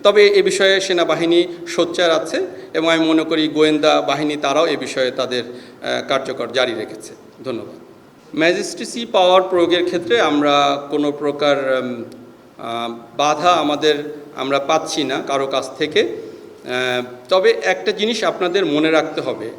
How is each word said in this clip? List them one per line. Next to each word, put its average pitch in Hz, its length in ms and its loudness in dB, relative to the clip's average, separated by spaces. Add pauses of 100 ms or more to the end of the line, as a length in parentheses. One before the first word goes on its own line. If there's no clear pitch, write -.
তবে 208 240 8
এ 202 140 4
বিষয়ে 190 400 2
সেনাবাহিনী 170 640 2 (200)
সোচ্চার 170 440 0
আছে 160 300 -2 (320)
এবং 160 160 0
আমি 165 160 2
মনে 160 180 4
করি 156 240 0
গোয়েন্দা 151 540 4
বাহিনী 147 360 -2
তারাও 143 300 0
এ 147 100 -2
বিষয়ে 127 340 -2
তাদের, 123 320 -4
আহ, - 640 -8
কার্যকর 131 460 -4
জারি 127 200 2
রেখেছে। 107 400 -10 (300)
ধন্যবাদ। 113 320 -8 (600)
ম্যাজিস্ট্রেসি 202 680 -2
পাওয়ার 185 360 4
প্রয়োগের 175 440 2
ক্ষেত্রে 185 360 0
আমরা 143 680 2
কোনো 147 220 0
প্রকার, 143 680 0
উম, 120 220 -8 (540)
আহ, 117 600 -10
বাধা 151 340 2
আমাদের, 147 680 0 (160)
আমরা 135 240 0
পাচ্ছি 156 440 0
না 147 240 -4
কারো 135 200 0
কাছ 135 300 -4
থেকে। 156 240 0
আহ, 127 1040 -4 (240)
তবে 190 240 4 (100)
একটা 185 280 0
জিনিস 214 320 -2
আপনাদের 180 420 0
মনে 156 260 2
রাখতে 160 300 0
হবে 113 380 -6